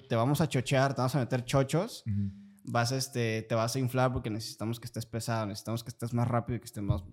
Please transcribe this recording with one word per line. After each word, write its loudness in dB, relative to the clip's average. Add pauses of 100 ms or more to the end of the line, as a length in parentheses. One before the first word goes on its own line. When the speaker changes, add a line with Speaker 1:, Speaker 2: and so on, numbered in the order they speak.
Speaker 1:
te 2
vamos 4
a 2
chochear, 4
te -4
vamos 2
a 2
meter 0
chochos"? 0
Speaker 2:
Ujú. 0 (340)
Speaker 1:
Vas, 2
este, 0
te -2
vas 0
a 0
inflar 2
porque -4
necesitamos -6
que -12
estés -8
pesado, -2
necesitamos -6
que -12
estés -8
más 2
rápido 0
y -8
que -12
estés -8
más, 0